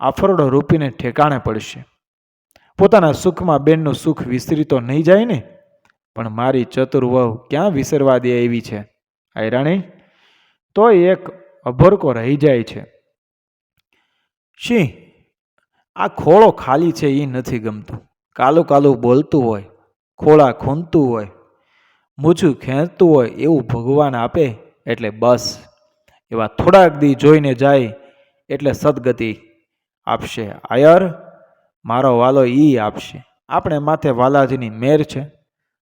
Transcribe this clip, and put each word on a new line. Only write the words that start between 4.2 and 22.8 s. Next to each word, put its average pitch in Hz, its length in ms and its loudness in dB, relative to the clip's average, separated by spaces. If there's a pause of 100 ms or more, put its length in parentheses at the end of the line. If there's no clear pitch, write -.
વિસરી 131 420 -4
તો 139 160 -2
નહીં 131 220 -4
જાય 190 220 4
ને? 196 180 -6 (720)
પણ 117 140 -10
મારી 120 360 -2
ચતુર 131 400 -2
વહુ 123 300 0
ક્યાં 151 360 -4
વિસરવા 135 480 0
દે 123 260 0
એવી 117 160 -2
છે, 107 240 -12 (520)
આયરાણી? 135 460 -2 (920)
તોય 214 220 4
એક 180 320 0 (360)
અભરકો 151 480 2
રહી 117 240 -2
જાય 139 260 2
છે. - 340 -16 (1600)
શી, - 540 -4 (840)
આ 190 120 -4
ખોળો 196 420 4
ખાલી 156 420 -2
છે 160 140 -6
ઈ 143 200 -2
નથી 127 320 -8
ગમતું. 107 400 -12 (380)
કાલું 151 300 2
કાલું 143 340 2
બોલતું 131 440 0
હોય, 104 200 -4 (540)
ખોળા 151 340 4
ખૂંદતું 151 560 -2
હોય, 110 200 -6 (920)
મૂછું 160 360 0
ખેંચતું 160 600 0